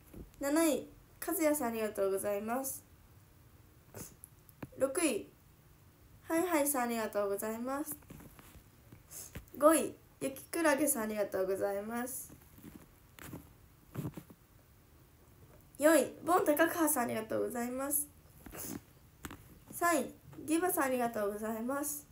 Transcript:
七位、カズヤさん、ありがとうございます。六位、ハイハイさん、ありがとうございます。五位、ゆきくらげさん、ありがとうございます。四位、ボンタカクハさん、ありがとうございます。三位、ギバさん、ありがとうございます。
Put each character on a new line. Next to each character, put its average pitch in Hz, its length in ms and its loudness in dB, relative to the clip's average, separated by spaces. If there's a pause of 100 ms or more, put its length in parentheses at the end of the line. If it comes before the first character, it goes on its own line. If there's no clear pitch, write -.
(400)
七 302 280 4
位、 262 200 0 (320)
カ 339 120 -4
ズ 330 120 0
ヤ 302 100 6
さ 247 120 -2
ん、 - 20 2
あ - 20 0
り 226 100 -4
が 214 100 -2
と 196 180 0
う - 20 2
ご 190 80 0
ざ 202 160 -2
い 202 60 -2
ま 233 240 -4
す。 - 180 -8 (1900)
六 269 300 0
位、 240 240 0 (960)
ハ 330 120 -2
イ 339 120 2
ハ 320 120 2
イ 285 60 4
さ 285 140 0
ん、 - 40 2
あ - 20 0
り 233 100 -2
が 220 120 -2
と 208 180 -2
う - 20 -2
ご 202 80 0
ざ 220 160 -4
い 226 60 -6
ま 262 260 -4
す。 - 120 -10 (1600)
五 294 160 8
位、 277 220 2 (260)
ゆ 269 120 -2
き - 140 -14
く 339 180 -4
ら 294 100 6
げ 285 140 2
さ 240 140 0
ん、 - 20 -2
あ - 20 -4
り 214 80 -4
が 208 120 -2
と 190 180 -2
う - 20 -2
ご 190 80 0
ざ 202 180 -2
い 202 80 -4
ま 233 280 -6
す。 - 240 -10 (3500)
四 311 180 8
位、 254 200 2 (100)
ボ 339 120 6
ン 403 60 4
タ 294 120 4
カ 320 100 6
ク 330 100 -2
ハ 320 120 4
さ 262 140 2
ん、 - 20 2
あ - 20 -2
り 240 80 -4
が 220 80 -4
と 220 180 -2
う 202 40 2
ご 208 60 -2
ざ 240 140 -4
い 247 60 -6
ま 269 180 -4
す。 - 200 -2 (1600)
三 339 300 2
位、 - 140 -6 (300)
ギ 320 140 2
バ 359 140 2
さ 330 80 0
ん、 277 60 4
あ - 20 2
り 254 100 2
が 240 120 0
と 214 180 -2
う 202 40 -2
ご 208 60 -6
ざ 220 180 -4
い 226 60 -4
ま 277 220 -2
す。 - 280 -8